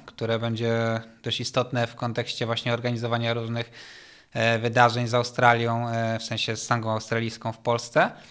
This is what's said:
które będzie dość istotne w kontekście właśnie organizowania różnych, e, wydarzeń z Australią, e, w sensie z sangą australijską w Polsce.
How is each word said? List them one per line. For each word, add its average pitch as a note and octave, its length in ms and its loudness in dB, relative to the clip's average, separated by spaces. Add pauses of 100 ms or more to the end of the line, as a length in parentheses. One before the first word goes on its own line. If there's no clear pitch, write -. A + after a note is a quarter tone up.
które A2+ 340 -2
będzie A2+ 600 0 (220)
dość - 180 -4
istotne A#2+ 460 -2
w - 80 -16
kontekście A#2 500 -4
właśnie A#2 280 -2
organizowania A#2 600 0
różnych, A#2 380 -4 (640)
e, A#2 260 2
wydarzeń A#2+ 480 4
z A2+ 60 -2
Australią, A#2 760 4
e, A2+ 300 0
w - 40 -10
sensie A2+ 320 -4
z - 100 -6
sangą A2+ 260 0
australijską A2+ 600 -4
w - 60 -10
Polsce. B2 540 0 (200)